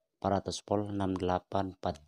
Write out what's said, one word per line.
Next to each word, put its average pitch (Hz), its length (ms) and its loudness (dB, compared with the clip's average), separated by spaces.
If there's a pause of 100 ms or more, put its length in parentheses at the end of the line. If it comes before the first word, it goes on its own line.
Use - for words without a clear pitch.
(180)
empat 98 120 0 (120)
ratus - 240 -6
volt 104 240 0
enam 98 240 0
delapan 90 640 0
empat - 180 -2 (120)